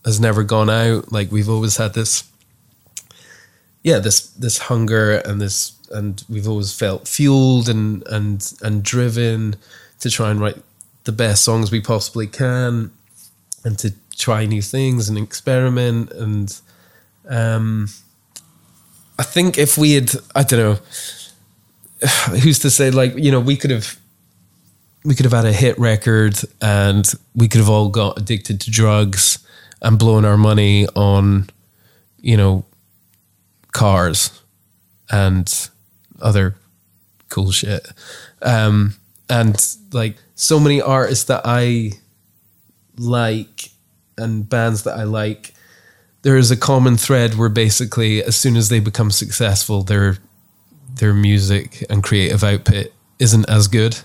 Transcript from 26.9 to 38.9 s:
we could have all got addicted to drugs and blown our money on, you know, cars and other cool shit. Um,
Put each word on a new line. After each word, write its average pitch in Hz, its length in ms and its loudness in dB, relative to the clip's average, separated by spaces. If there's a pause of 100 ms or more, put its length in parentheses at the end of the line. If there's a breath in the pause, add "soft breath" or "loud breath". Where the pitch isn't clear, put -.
we 117 140 4
could 117 100 4
have 104 100 6
all 107 200 2
got 101 280 -2
addicted 104 440 -6
to - 100 -10
drugs 107 720 2 (400 loud breath)
and 110 180 2
blown 110 260 4
our 104 120 4
money 104 580 4
on, 98 560 2 (680 soft breath)
you 117 160 2
know, 95 280 2 (1080)
cars 90 680 0 (680)
and 95 580 0 (520)
other 98 340 0 (760)
cool 95 200 -4
shit. - 380 -6 (540 loud breath)
Um, 107 520 0 (340)